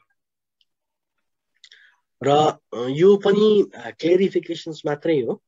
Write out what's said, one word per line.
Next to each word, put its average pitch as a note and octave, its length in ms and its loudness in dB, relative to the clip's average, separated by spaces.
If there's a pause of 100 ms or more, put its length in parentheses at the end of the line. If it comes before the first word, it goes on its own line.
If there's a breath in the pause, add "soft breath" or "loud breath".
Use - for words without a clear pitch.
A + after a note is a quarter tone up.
(2250 soft breath)
र, C#3 60 0 (440)
अ, A#2 160 -8
यो F3+ 280 4
पनि, G3+ 480 2 (100)
अ, - 140 -14
clarifications E3+ 960 -4
मात्रै D3+ 360 -2
हो C#3+ 260 -6